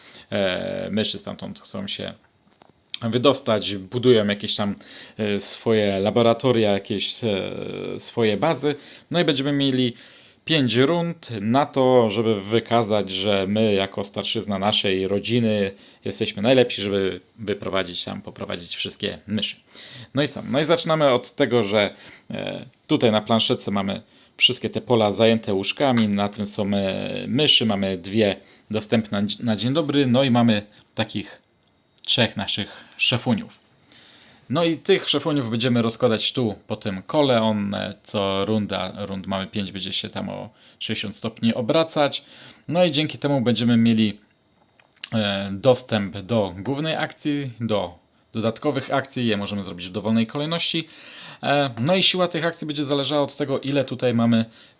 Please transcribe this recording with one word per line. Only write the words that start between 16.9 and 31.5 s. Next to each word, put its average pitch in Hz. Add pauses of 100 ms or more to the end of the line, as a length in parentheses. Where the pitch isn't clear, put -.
wyprowadzić 95
tam, 98
poprowadzić 95
wszystkie -
myszy. 104 (580)
No 135
i 143
co? -
No 131
i 160
zaczynamy 156
od 123
tego, 120
że, 101 (360)
e, 98 (200)
tutaj 131
na 107
planszetce 110
mamy 98 (340)
wszystkie -
te 110
pola 110
zajęte 110
łóżkami, 113
na 101
tym 104
są, 101
e, 98
myszy, 123
mamy 98
dwie 101 (340)
dostępne 107
na 104
dzi-, -
na 110
dzień 120
dobry, 143
no 127
i 135
mamy 117 (280)
takich - (600)